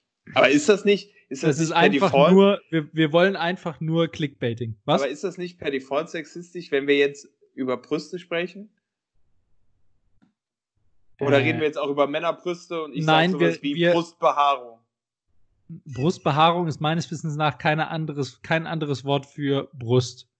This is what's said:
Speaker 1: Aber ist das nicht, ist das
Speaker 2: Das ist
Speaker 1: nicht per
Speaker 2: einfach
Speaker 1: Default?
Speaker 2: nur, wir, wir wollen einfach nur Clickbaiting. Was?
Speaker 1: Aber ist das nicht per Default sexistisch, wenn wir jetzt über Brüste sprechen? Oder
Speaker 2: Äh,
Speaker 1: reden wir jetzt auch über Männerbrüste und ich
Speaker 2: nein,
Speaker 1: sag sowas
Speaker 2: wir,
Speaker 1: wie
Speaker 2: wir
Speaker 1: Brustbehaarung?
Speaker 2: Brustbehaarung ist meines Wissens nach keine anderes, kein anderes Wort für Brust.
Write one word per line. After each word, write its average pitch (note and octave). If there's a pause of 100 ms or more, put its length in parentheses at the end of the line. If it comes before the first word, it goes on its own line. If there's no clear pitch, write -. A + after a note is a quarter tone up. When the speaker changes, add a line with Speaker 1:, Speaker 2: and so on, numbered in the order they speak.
(320)
Speaker 1:
Aber B2+
ist D3
das G3+
nicht, G3+ (160)
ist -
das D#3
Speaker 2:
Das -
ist D#3+
Speaker 1:
nicht E3
per E3
Speaker 2:
einfach C#3+
Speaker 1:
Default? D3
Speaker 2:
nur, G3 (100)
wir, D#3
wir D#3
wollen F3+
einfach E3+
nur E3
Clickbaiting. A#2+
Was? C#3
Speaker 1:
Aber C#3
ist D3
das F#3
nicht F3
per D3+
Default D#3
sexistisch, F3
wenn C#3
wir C#3+
jetzt C#3+ (260)
über B2+
Brüste D#3
sprechen? F3 (2500)
Oder C#3
Speaker 2:
Äh, C3+
Speaker 1:
reden D#3+
wir D#3
jetzt D3+
auch C#3+
über C#3+
Männerbrüste E3
und D3+
ich D#3+
Speaker 2:
nein, D#3
Speaker 1:
sag D#3
sowas E3+
Speaker 2:
wir, -
Speaker 1:
wie C#3+
Speaker 2:
wir E3+
Speaker 1:
Brustbehaarung? C#3+ (880)
Speaker 2:
Brustbehaarung D#3+
ist C3
meines D#3
Wissens D3+
nach D3+
keine D#3
anderes, D3+
kein E3
anderes D3
Wort C#3
für C#3
Brust. B2 (120)